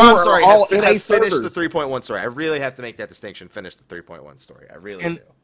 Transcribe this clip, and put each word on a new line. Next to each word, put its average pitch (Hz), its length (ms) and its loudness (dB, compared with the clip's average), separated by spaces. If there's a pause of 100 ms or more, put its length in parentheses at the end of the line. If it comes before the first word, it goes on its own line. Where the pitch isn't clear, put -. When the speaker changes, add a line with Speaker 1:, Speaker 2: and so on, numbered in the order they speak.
Speaker 1:
I'm 226 60 6
Speaker 2:
four 175 100 2
Speaker 1:
sorry. 175 180 2
Speaker 2:
are 190 80 8
all 208 140 6
Speaker 1:
I - 20 -16
fi-, 196 100 -2
Speaker 2:
N 208 60 0
A 202 40 2
Speaker 1:
I 214 100 2
finished 214 340 0
the 160 60 0
Speaker 2:
servers. 113 160 -6
Speaker 1:
three 165 160 -4
point 147 200 -6
one 127 120 -6
story. 104 180 -8
I 95 60 -8
really 147 340 -6
have 135 160 -8
to 131 60 -18
make 113 160 -16
that 104 120 -12
distinction. 92 380 -18
Finish 92 280 -16
the - 100 -20
three 87 160 -18
point 82 220 -20
one 71 140 -20
story. - 340 -20
I - 40 -20
really 95 300 -16
Speaker 2:
And, 170 120 -6
Speaker 1:
do. - 40 -20 (220)